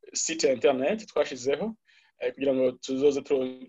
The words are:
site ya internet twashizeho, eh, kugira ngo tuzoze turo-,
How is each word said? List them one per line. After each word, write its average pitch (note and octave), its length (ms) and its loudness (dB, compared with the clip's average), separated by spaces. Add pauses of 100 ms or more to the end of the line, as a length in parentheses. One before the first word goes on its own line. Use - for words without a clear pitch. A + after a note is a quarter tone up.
(120)
site D#3+ 340 -2
ya C#3 60 6
internet C#3 560 2
twashizeho, C#3+ 640 -2 (480)
eh, B2 120 -2
kugira C3+ 220 0
ngo C3 180 2
tuzoze C3+ 520 0
turo-, C3 440 -2